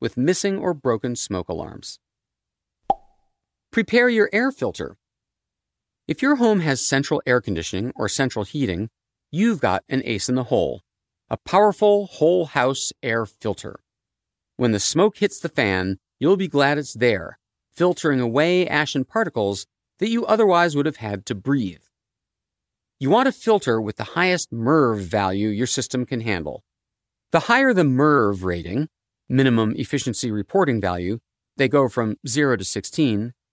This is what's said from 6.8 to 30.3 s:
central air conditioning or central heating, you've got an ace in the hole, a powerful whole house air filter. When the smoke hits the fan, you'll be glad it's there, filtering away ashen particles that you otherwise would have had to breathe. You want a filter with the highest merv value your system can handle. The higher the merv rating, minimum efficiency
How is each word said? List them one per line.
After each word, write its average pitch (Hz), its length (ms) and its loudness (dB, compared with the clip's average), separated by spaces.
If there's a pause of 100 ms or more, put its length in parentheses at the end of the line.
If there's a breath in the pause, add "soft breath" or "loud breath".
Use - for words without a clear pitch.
central 143 400 0
air 123 140 2
conditioning 92 560 -4
or 104 140 -2
central 123 340 -2
heating, 107 460 -4 (420)
you've 196 260 2
got 95 300 0
an 135 160 -2
ace 113 240 -4
in 123 60 0
the 127 100 -2
hole, 85 380 0 (480)
a 120 80 -4
powerful 208 680 4
whole 175 400 2
house 131 480 -2 (100)
air 117 220 -2
filter. - 560 -8 (800)
When 120 140 2
the 101 80 0
smoke 196 360 2
hits - 240 -2
the 165 80 -6
fan, 95 500 0 (220)
you'll 175 160 4
be 185 100 -2
glad 143 300 2
it's 147 160 -6
there, 110 460 0 (340)
filtering 165 480 0
away 156 480 2
ashen 143 380 -2
particles 110 600 -2 (320)
that 226 120 -2
you 233 160 -2
otherwise 175 500 2
would 143 80 2
have 147 140 -4
had 101 260 -6
to 113 100 -6
breathe. 101 500 -4 (1160)
You 135 80 -2
want 247 200 4
a 247 40 0
filter 185 480 0
with 107 160 -6
the - 160 -10
highest 180 400 0
merv 117 480 2
value 98 480 0
your 107 180 -2
system 127 380 -4
can 123 160 -6
handle. 82 440 -6 (680)
The 165 80 4
higher 254 320 4
the 185 100 4
merv 127 600 2
rating, 90 460 -4 (360)
minimum 123 500 2
efficiency 127 540 -4